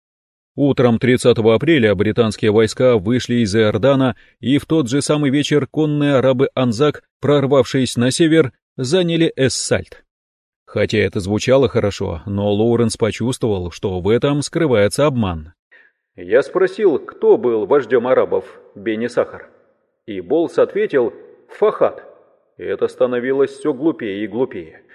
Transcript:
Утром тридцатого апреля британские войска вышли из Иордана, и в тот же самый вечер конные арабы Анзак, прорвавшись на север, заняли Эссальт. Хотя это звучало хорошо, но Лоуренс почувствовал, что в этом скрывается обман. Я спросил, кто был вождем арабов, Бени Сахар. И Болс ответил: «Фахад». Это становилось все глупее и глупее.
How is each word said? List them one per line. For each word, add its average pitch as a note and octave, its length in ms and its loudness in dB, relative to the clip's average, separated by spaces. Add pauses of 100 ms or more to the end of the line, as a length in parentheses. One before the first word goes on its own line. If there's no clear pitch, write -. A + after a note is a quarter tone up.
(560)
Утром B2+ 440 2
тридцатого A2+ 540 2
апреля A#2 420 2
британские G#2+ 560 0
войска A2+ 440 2
вышли A#2+ 400 -2
из G#2+ 200 0
Иордана, A2+ 580 2 (260)
и B2+ 180 0
в - 80 -4
тот D#3+ 220 0
же C3 140 -2
самый D3 280 0
вечер C#3+ 360 0
конные D3 480 0
арабы C3 400 2
Анзак, G#3 480 0 (180)
прорвавшись C3+ 760 0
на B2 160 0
север, D#3+ 400 2 (240)
заняли E3 580 0
Эссальт. - 720 -4 (600)
Хотя G#2 340 -2
это G2+ 200 -2
звучало G#2+ 500 2
хорошо, G2 580 -4
но G2+ 260 -2
Лоуренс A2+ 440 0
почувствовал, G#2+ 760 -4
что F#2 280 -6
в F2 80 -2
этом C#3+ 340 0
скрывается C3+ 640 0
обман. F2+ 480 -4 (600)
Я F#2+ 260 2
спросил, F3+ 580 0
кто - 360 2
был A2+ 300 0
вождем B2 400 2
арабов, G2+ 380 0 (320)
Бени A2 320 -6
Сахар. - 420 -4 (560)
И G2 140 -10
Болс C#3+ 380 -2
ответил: C3+ 540 0 (360)
«Фахад». - 560 -2 (520)
Это F#2+ 300 -4
становилось B2+ 640 -2
все D3+ 220 -6
глупее B2 500 -4
и G#2+ 60 -8
глупее. G2 540 -8 (120)